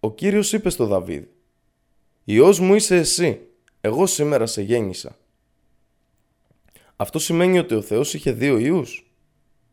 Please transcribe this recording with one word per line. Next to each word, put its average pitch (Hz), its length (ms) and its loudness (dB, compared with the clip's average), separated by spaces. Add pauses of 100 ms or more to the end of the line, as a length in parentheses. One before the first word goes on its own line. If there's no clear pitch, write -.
ο 110 120 -4
Κύριος 202 400 0
είπε 208 180 -2
στο 120 160 -2
Δαβίδ, 90 380 -4 (1000)
"Υιός 156 360 6
μου 185 140 4
είσαι 208 220 2
εσύ, 165 440 0 (400)
εγώ 127 260 0
σήμερα 147 400 0
σε - 160 -8
γέννησα". 101 540 -4 (1800)
Αυτό 101 220 -8
σημαίνει 175 400 2
ότι 165 160 -2
ο 107 60 0
Θεός 120 340 -2
είχε 143 180 -4
δύο 123 260 0
Υιούς; 135 540 -4 (600)